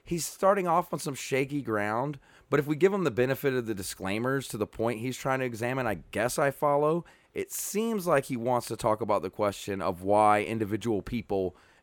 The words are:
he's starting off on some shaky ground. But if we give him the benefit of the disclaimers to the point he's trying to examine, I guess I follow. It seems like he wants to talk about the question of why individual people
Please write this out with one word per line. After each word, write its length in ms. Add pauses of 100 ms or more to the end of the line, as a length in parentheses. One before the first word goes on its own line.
he's 200
starting 440
off 240
on 80
some 160
shaky 460
ground. 580 (280)
But 120
if 80
we 80
give 180
him 80
the 80
benefit 440
of 120
the 80
disclaimers 760
to 80
the 100
point 340
he's 160
trying 240
to 60
examine, 420
I 100 (140)
guess 260
I 140
follow. 520 (300)
It 180
seems 540
like 200
he 100
wants 320
to 80
talk 240
about 220
the 80
question 520
of 200
why 400
individual 600
people 520 (280)